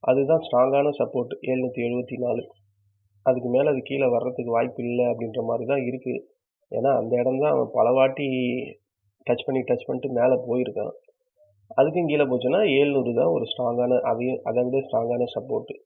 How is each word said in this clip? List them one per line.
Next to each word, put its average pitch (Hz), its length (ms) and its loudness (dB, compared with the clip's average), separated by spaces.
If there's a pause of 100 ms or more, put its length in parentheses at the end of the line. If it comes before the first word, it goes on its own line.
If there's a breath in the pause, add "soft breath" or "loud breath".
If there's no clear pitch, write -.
அதுதான் 139 380 2
ஸ்ட்ராங்கான 139 600 2
சப்போர்ட், 120 440 -4
எழுநூத்தி 127 380 -4
எழுபத்தி 120 380 -4
நாலு. 120 300 -4 (720)
அதுக்கு 127 260 0
மேல 135 220 2
அது 135 100 0
கீழே 139 280 0
வர்றதுக்கு 120 420 -2
வாய்ப்பு 120 340 -2
இல்ல 120 200 0
அப்படின்ற 117 380 -2
மாதிரி 117 240 -2
தான் 139 180 2
இருக்கு. 127 540 -6 (380)
ஏன்னா, 127 200 4
அந்த 117 200 0
இடம் 127 220 2
தான் 147 140 2
அவன் 127 200 2
பல 117 180 4
வாட்டி 131 340 4 (1040)
டச் 120 140 0
பண்ணி, 131 180 -2
டச் 123 240 -2
பண்ணிட்டு 131 220 -6
மேல 127 400 2
போயிருக்கான். 117 420 -4 (840)
அதுக்கும் 160 300 4
கீழே 147 180 4
போச்சுன்னா 135 540 2
எழுநூறு 139 360 2
தான் 127 120 4
ஒரு 160 180 0
ஸ்ட்ராங்கான, 123 560 0
அதையும், 123 420 -2
அதை 117 220 0
விட 127 140 0
ஸ்ட்ராங்கான 120 460 -2 (160)
சப்போர்ட். 120 460 -6